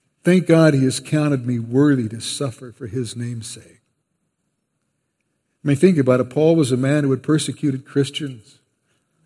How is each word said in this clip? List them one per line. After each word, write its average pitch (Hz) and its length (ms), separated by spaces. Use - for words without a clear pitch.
Thank 180 220
God 160 280
he 135 100
has 131 160
counted 147 480
me 123 100
worthy 123 520
to 117 120
suffer 127 500
for 131 160
his 113 280
name's 120 320
sake. - 320
I 147 40
mean, 139 80
think 180 200
about 127 220
it. 123 100
Paul 160 280
was 131 160
a 123 40
man 139 280
who 135 60
had 127 120
persecuted 147 640
Christians. 139 720